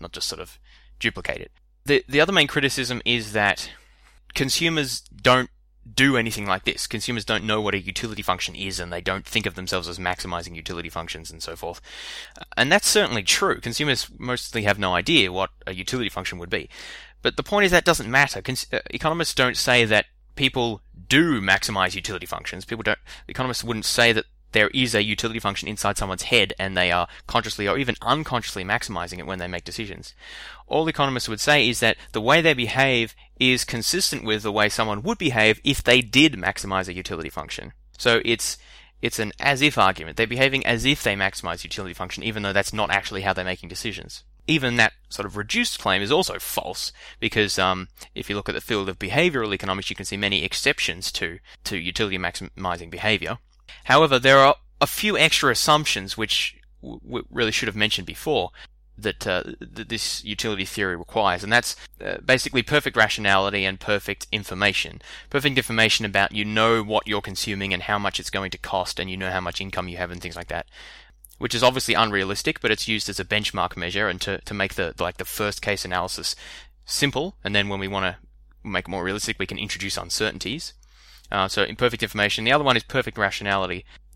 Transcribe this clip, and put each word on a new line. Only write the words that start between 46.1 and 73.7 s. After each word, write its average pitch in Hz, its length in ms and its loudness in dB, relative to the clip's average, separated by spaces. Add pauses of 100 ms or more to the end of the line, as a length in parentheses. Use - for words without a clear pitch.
also 151 260 2
false, - 540 -6 (260)
because, 107 400 0
um, 92 300 0 (260)
if - 140 -10
you 101 80 -2
look 98 120 -8
at 98 60 -4
the - 60 -6
field 101 280 -2
of 92 100 -8
behavioral 117 560 0
economics, 95 360 -4
you 95 60 -8
can 95 100 -10
see 98 100 -8
many 98 280 0
exceptions - 680 -2
to, 87 260 -6 (260)
to 104 120 -6
utility 92 420 -2
maximizing 87 720 -6
behavior. 90 480 -2 (460)
However, 139 340 8
there 135 200 8
are 139 180 8 (240)
a 143 60 2
few 208 300 0
extra 151 340 4
assumptions 120 640 2
which - 400 -2 (240)
w-, - 240 -12
w-, 123 260 -6
really 113 220 0
should 113 160 0
have 101 80 -6
mentioned 107 300 0
before 95 440 0 (480)
that, 101 280 -4
uh, 90 160 0 (160)
that - 300 -12
this - 360 -4
utility 104 420 -4
theory 95 300 -2
requires, 92 460 0
and 104 100 -4
that's, 120 220 4 (300)
uh, 98 200 -6
basically 131 380 2
perfect 143 340 0
rationality 101 680 4
and 95 160 -2
perfect 101 500 -2
information. 95 720 0 (300)
Perfect 139 260 0
information 113 480 2
about 98 300 2
you 104 100 -2
know 110 380 4
what 107 240 0
you're 104 240 -2
consuming 98 420 -4
and 90 120 -4
how 104 140 0
much 101 220 -2
it's - 100 -8
going 98 200 -4
to - 80 -10
cost, - 420 -4
and 92 80 -6
you 92 80 -8
know 95 140 -4
how 92 100 -2
much 87 200 -6
income 95 280 -6
you 87 80 -10
have 87 140 -4
and 87 100 -12
things 85 160 -12
like 87 120 -12
that, 85 180 -6 (720)
which - 160 -4
is 117 80 -2
obviously 127 320 4
unrealistic, 101 640 0
but 120 100 2
it's - 160 0
used 110 220 -2
as 98 100 -6
a 95 60 -2
benchmark 101 520 -2